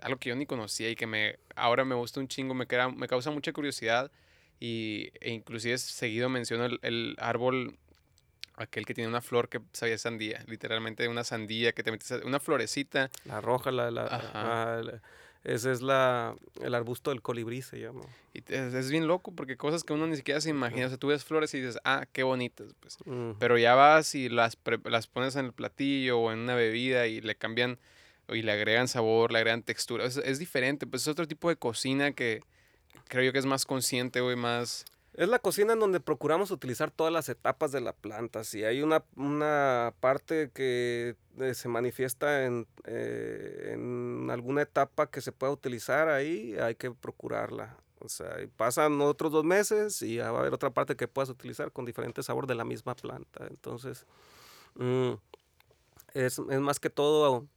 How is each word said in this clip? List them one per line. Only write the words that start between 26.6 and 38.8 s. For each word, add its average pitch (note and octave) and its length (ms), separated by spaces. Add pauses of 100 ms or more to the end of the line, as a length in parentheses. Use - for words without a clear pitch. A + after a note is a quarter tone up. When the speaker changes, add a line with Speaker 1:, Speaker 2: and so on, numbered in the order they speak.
Speaker 1:
y A2+ 140
le G#2+ 140
cambian, A#2+ 440 (500)
y A2+ 140
le A2 80
agregan G#2+ 360
sabor, A2+ 440
le A2+ 80
agregan A2+ 240
textura, - 420
es, B2+ 120
es C3+ 200
diferente, C#3 480
pues B2 160
es B2+ 60
otro D#3 200
tipo D#3+ 220
de E3 60
cocina C3+ 560
que A2+ 300 (640)
creo B2+ 160
yo C3 100
que C#3 60
es C3 80
más C3+ 180
consciente, B2 560
güey, B2 140
más A#2+ 500 (300)
Speaker 2:
Es F3 140
la B3 80
cocina G#3 360
en A3+ 60
donde F#3+ 200
procuramos D#3 500
utilizar D3 400
todas D#3+ 240
las D#3+ 160
etapas - 420
de C3 100
la G#2+ 120
planta. A2 500
Si G#2+ 200
hay A#2 180